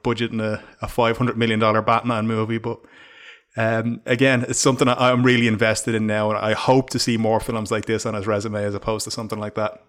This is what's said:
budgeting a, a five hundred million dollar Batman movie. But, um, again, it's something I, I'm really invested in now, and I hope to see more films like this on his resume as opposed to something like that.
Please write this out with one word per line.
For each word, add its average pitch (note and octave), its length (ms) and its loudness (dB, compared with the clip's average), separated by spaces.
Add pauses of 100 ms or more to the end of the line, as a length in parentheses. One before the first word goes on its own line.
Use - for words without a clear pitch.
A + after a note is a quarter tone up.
budgeting A2+ 380 -2
a, G#2+ 200 -4 (200)
a A2+ 60 -6
five A#2 280 2
hundred A#2+ 220 0
million A2+ 200 2
dollar A2 220 4
Batman A2+ 460 0
movie. A2 320 -2
But, A2+ 200 -8 (800)
um, A2+ 480 -2
again, B2 420 2
it's A#2 140 -4
something C3+ 280 2
I, B2+ 220 4
I'm B2 140 4
really A#2+ 240 4
invested A2 460 0
in A2 120 -2
now, G#2+ 240 0
and G#2 80 -2
I G#2+ 140 0
hope C3 380 2
to B2+ 80 -2
see A#2+ 180 0
more A2 240 2
films A2 300 -6
like A2 160 -2
this A2 200 -2
on A2 80 -4
his G2+ 120 -6
resume G#2 360 -2
as G2+ 120 -4
opposed G#2+ 300 -4
to A2 60 -10
something A2 280 -8
like G#2+ 160 -8
that. G#2+ 340 -4